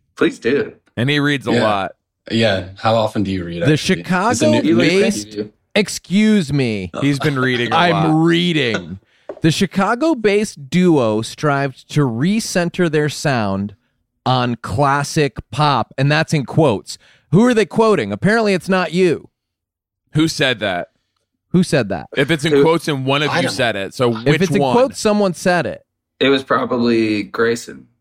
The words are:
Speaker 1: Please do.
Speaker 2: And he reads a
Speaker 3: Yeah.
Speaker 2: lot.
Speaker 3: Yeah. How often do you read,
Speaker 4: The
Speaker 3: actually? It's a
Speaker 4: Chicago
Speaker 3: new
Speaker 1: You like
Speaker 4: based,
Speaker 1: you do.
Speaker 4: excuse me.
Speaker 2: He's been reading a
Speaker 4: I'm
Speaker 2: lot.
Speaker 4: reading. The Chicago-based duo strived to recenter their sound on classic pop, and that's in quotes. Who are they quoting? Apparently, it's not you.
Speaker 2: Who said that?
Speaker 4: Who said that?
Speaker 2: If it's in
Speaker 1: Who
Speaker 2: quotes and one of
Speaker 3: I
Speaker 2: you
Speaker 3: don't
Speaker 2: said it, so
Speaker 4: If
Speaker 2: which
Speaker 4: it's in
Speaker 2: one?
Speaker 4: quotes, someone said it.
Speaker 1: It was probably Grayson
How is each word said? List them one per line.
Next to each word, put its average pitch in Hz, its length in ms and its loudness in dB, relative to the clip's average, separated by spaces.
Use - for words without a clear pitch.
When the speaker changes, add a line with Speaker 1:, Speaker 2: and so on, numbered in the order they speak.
Speaker 1:
Please 160 240 0
do. - 360 -2
Speaker 2:
And 123 140 -2
he 147 100 0
reads 139 280 -2
a 120 60 0
Speaker 3:
Yeah. 120 100 2
Speaker 2:
lot. 101 280 -2
Speaker 3:
Yeah. 98 480 -2
How 113 180 0
often 110 280 -2
do 95 80 -4
you 92 140 -4
read, 85 180 -8
Speaker 4:
The 143 100 4
Speaker 3:
actually? - 0 -
It's 147 100 -2
a 190 120 0
Speaker 4:
Chicago 185 560 0
Speaker 3:
new 294 180 2
Speaker 1:
You - 60 4
like - 140 2
Speaker 4:
based, 202 380 0
Speaker 1:
you - 160 -10
do. - 100 -14
Speaker 4:
excuse 202 760 0
me. 110 400 -2
Speaker 2:
He's 139 180 0
been 143 200 -2
reading 123 320 0
a - 40 0
Speaker 4:
I'm 165 360 2
Speaker 2:
lot. 160 140 2
Speaker 4:
reading. 135 760 0
The 165 100 2
Chicago-based 214 1160 0
duo 139 520 2
strived 139 680 -4
to 147 100 0
recenter 170 880 -2
their 151 160 0
sound 104 680 -4
on 123 300 0
classic 143 840 -2
pop, 143 460 0
and 143 140 2
that's 156 220 0
in 143 120 0
quotes. 127 520 0
Who 202 140 6
are 247 80 4
they 208 140 2
quoting? 190 440 2
Apparently, 208 440 0
it's 165 120 -6
not 180 240 0
you. 175 380 0
Speaker 2:
Who 160 140 2
said 131 320 0
that? 95 300 -4
Speaker 4:
Who 180 120 4
said 127 280 0
that? 82 180 -6
Speaker 2:
If 120 140 0
it's 147 120 -2
in - 80 0
Speaker 1:
Who 143 120 6
Speaker 2:
quotes 160 240 2
and 135 180 -4
one 139 160 0
of 147 80 -2
Speaker 3:
I 135 80 -4
Speaker 2:
you 165 60 0
Speaker 3:
don't 127 80 -2
Speaker 2:
said 117 240 -2
it, 98 180 -6
so 120 240 0
Speaker 4:
If 117 80 -8
Speaker 2:
which 151 160 2
Speaker 4:
it's 170 140 0
in 147 60 2
Speaker 2:
one? 131 120 0
Speaker 4:
quotes, 247 260 2
someone 208 360 0
said 175 320 0
it. - 180 -10
Speaker 1:
It 131 100 2
was 135 140 2
probably 117 800 0
Grayson 104 640 -4